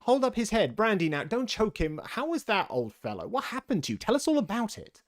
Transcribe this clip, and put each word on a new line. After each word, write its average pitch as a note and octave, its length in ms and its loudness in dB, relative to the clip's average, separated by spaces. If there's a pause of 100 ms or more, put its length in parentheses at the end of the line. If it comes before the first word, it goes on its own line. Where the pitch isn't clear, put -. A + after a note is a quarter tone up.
Hold B3+ 220 4
up B3+ 120 2
his A#3 160 -2
head, G#3+ 240 2
brandy G#3 340 2
now, D3 140 -2
don't A#3 260 -2
choke - 300 0
him. D#3 240 0
How - 240 -6
was E4 180 -2
that, G3 240 2
old A#2+ 240 -2
fellow? F#2+ 340 -8
What B3 180 -2
happened A#3 400 -2
to A#2+ 80 -2
you? G#2 40 -2
Tell - 180 2
us C#4+ 120 0
all D#4 100 4
about A3+ 400 -2
it. - 300 -18